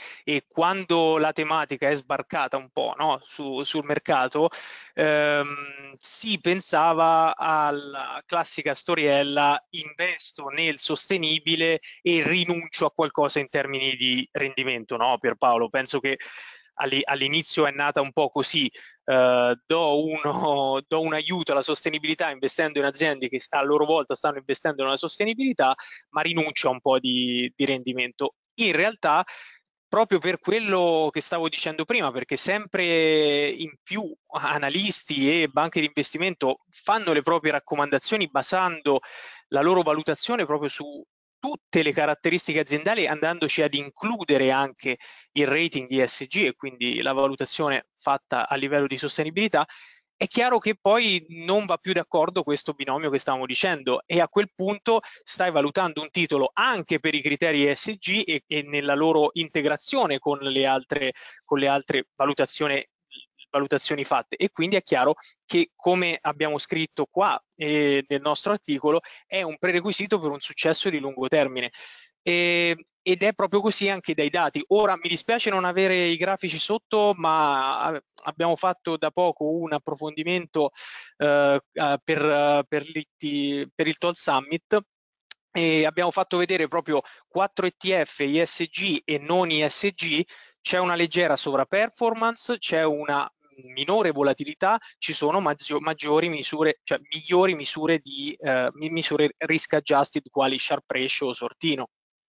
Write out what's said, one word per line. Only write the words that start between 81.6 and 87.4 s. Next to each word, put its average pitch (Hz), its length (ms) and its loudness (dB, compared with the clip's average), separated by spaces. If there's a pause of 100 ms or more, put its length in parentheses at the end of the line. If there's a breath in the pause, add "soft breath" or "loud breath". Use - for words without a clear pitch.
eh, 143 320 0
per, 151 180 0
eh, 147 460 4
per 147 180 -2
l'I 156 300 -8
T, 143 580 -4
per 156 140 0
il 156 100 -2
Tall 175 140 0
Summit 151 680 0 (760)
e 160 320 2
abbiamo 170 260 0
fatto 185 260 -2
vedere 175 300 0
proprio 156 340 0 (280 loud breath)
quattro 190 360 -2